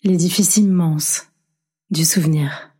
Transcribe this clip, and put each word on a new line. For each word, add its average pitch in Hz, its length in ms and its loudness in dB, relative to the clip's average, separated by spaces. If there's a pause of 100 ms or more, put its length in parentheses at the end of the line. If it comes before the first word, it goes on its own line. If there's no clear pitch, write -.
l'édifice 180 540 0
immense 175 680 0 (640)
du 165 160 -2
souvenir. 151 760 -2